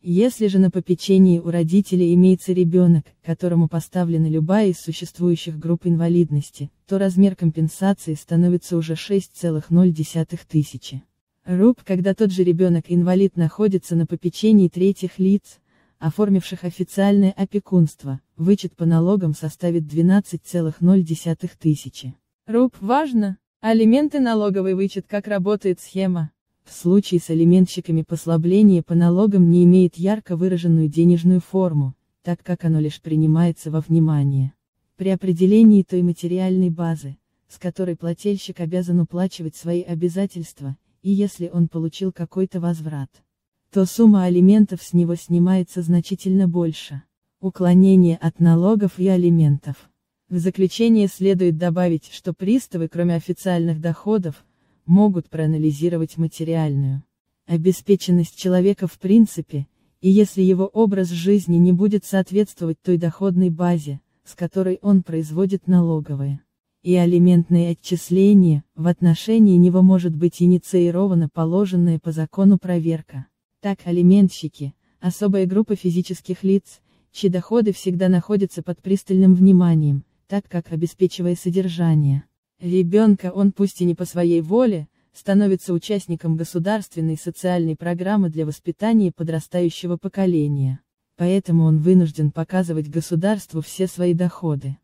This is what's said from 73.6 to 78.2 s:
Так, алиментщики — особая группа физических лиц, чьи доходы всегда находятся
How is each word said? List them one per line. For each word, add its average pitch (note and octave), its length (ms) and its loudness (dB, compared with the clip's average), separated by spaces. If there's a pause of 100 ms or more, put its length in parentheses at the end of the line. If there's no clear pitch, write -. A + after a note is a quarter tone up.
Так, G3 240 -8
алиментщики — F3 880 0 (260)
особая F#3+ 460 -2
группа G3 300 -2
физических F3+ 640 -6
лиц, F#3+ 380 -2 (320)
чьи - 160 -4
доходы G3+ 440 -2
всегда F#3 360 -4
находятся F#3 540 -2